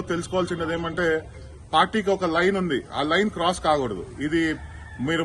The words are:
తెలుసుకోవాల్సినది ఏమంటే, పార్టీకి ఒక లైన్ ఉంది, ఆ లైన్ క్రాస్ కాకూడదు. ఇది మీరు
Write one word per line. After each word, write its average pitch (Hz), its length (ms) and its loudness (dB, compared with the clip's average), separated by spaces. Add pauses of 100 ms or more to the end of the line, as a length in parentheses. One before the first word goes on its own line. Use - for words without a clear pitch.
(120)
తెలుసుకోవాల్సినది 170 640 -2
ఏమంటే, 170 300 -2 (680)
పార్టీకి 185 420 4
ఒక 185 200 0
లైన్ 185 260 4
ఉంది, 156 180 2 (180)
ఆ 135 40 0 (100)
లైన్ 202 240 4
క్రాస్ 180 300 2
కాకూడదు. 127 380 2 (220)
ఇది 165 180 2 (640)
మీరు 165 180 2